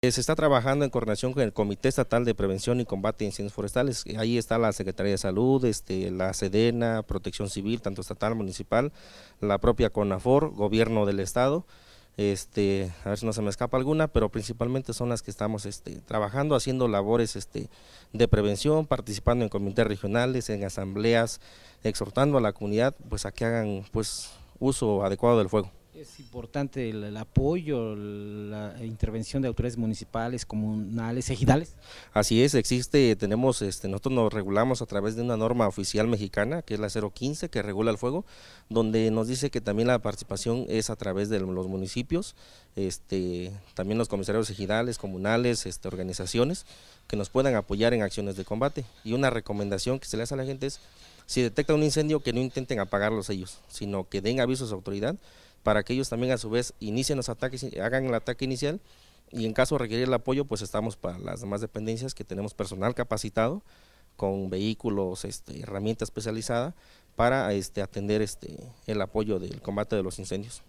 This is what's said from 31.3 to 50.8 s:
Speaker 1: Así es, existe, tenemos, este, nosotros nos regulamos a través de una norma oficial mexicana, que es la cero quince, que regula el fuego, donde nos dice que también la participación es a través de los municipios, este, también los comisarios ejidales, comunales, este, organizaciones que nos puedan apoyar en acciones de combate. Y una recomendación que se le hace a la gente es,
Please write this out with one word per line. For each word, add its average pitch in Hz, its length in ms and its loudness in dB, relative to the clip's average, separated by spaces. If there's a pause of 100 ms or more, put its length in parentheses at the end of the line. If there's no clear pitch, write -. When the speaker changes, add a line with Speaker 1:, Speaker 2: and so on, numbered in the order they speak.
Speaker 1:
Así 110 320 6
es, 143 100 6
existe, 123 600 6
tenemos, 117 460 2
este, 101 260 -4
nosotros 104 260 -2
nos 113 200 4
regulamos 110 480 2
a 113 60 -6
través 104 280 -2
de 117 60 -4
una 120 160 0
norma 113 320 4
oficial 104 400 0
mexicana, 113 540 0
que - 100 -6
es 104 80 -2
la 104 80 -2
cero 107 260 -2
quince, 135 320 -4
que 117 140 -4
regula 104 300 0
el 104 60 -2
fuego, 139 280 -4 (420)
donde 110 420 2
nos 110 200 0
dice 127 200 -2
que 120 120 -4
también 107 260 0
la 123 120 4
participación 113 680 -4
es 110 220 0
a 107 80 -6
través 101 320 -2
de 107 100 0
los 92 300 -2
municipios, 98 640 -4 (400)
este, 92 800 -4 (200)
también 101 240 0
los 117 120 0
comisarios 104 400 0
ejidales, 107 480 -2
comunales, 107 680 0
este, - 220 -8
organizaciones 95 760 -2 (420)
que - 80 -4
nos 101 140 -4
puedan 131 260 4
apoyar 110 380 2
en 113 80 2
acciones 101 340 -2
de 95 80 -6
combate. 131 400 -2 (220)
Y 110 80 -2
una 135 160 4
recomendación 104 720 -2
que - 100 -14
se 110 80 -4
le 113 60 -2
hace 117 100 -6
a 139 40 -4
la 131 80 -4
gente 135 220 -6
es, - 140 -8 (440)